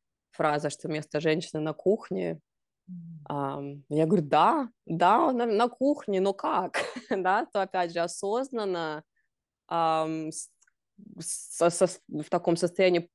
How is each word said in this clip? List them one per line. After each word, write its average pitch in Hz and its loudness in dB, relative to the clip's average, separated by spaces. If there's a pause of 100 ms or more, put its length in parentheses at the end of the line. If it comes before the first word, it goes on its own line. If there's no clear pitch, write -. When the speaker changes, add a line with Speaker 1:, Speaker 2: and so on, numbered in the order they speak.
(320)
Speaker 1:
фраза, 151 0
что - -10
место 151 -4
женщины 160 0
на 156 -2
кухне. 180 -2 (460)
Speaker 2:
Мгм. 165 -14
Speaker 1:
Ам, 143 -6
я 156 4
говорю: 175 4
"Да, 220 4 (160)
да, 196 4
на, 240 0
на 233 2
кухне, 262 0
но 196 2
как?" 196 -2 (160)
<laughs> - -12
Да, 190 0
то 202 -2
опять 180 -2
же 170 -2
осознанно, 190 -4 (640)
ам, 160 0
с-, - -12 (720)
со-, - -2
со-, 175 0
в 151 -8
таком 175 0
состоянии 175 2